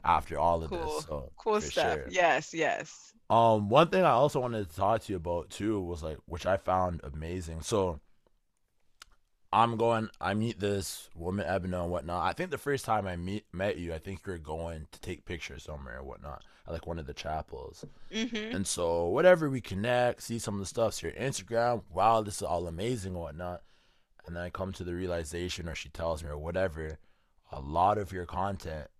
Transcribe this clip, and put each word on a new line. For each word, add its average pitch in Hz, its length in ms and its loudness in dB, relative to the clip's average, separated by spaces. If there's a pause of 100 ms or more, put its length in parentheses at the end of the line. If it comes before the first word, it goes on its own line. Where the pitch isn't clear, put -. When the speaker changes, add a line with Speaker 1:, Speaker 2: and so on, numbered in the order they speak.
Speaker 1:
after 80 340 2
all 82 260 2
of 80 60 -8
Speaker 2:
Cool. - 20 -6
Speaker 1:
this. - 360 -4
So 73 300 -8
Speaker 2:
Cool 427 220 0
Speaker 1:
for - 120 -6
Speaker 2:
stuff. 151 300 0
Speaker 1:
sure. - 40 -10
Speaker 2:
Yes, 165 480 4
yes. - 600 -2 (160)
Speaker 1:
Um, 110 400 8
one 151 200 8
thing 185 140 6
I 151 80 8
also 135 280 6
wanted 117 300 -2
to - 60 -18
talk 104 280 4
to 101 100 -4
you 92 40 -2
about 85 320 -4
too 104 320 0
was, 85 220 -6
like, 78 220 -6
which 82 200 -8
I 95 120 4
found 90 460 0
amazing. 80 580 -8
So 92 380 0 (1500)
I'm 113 260 4
going, 113 320 2 (100)
I 95 140 0
meet 107 260 -2
this 101 560 -2
woman, 90 320 -4
Ebina, 90 360 -2
and 87 80 -2
whatnot. 87 340 -4
I 87 80 2
think 185 180 -6
the 131 60 -4
first 139 280 -2
time 107 220 0
I 90 80 -4
meet, 92 380 -6
met 92 240 -2
you, 82 160 -6
I 80 40 -6
think 95 280 -10
you 95 80 -6
were 85 40 -8
going 78 540 -8
to - 80 -20
take - 260 -10
pictures - 380 -10
somewhere 67 340 -12
and 65 100 -12
whatnot - 360 -12 (240)
at, 85 60 -6
like, 80 120 -8
one 82 140 -6
of 73 80 -8
the 71 60 -12
chapels. - 720 -8 (260)
Speaker 2:
Mm-hmm. 220 420 -4
Speaker 1:
And 185 140 -4
so 85 400 2
whatever, 156 420 6
we 131 120 -2
connect, 120 640 0
see 117 160 -6
some 107 160 -4
of 98 60 -4
the 95 60 -6
stuff, 113 280 0
see 85 120 -6
your - 80 -6
Instagram. 117 760 0
Wow, 110 300 6
this 101 160 -6
is 101 60 -4
all 87 240 0
amazing 95 460 -4
and 87 80 -6
whatnot. 85 420 -8 (640)
And 85 80 -8
then 87 80 -6
I 87 80 -6
come 95 220 -6
to 90 120 -10
the 87 100 -4
realization, 85 720 -4
or 76 60 -8
she - 140 -10
tells 82 340 -4
me 78 60 -10
or 73 100 -6
whatever, 80 600 -2 (520)
a - 100 -10
lot 87 360 4
of 98 160 -4
your 90 120 -6
content 90 640 -6 (120)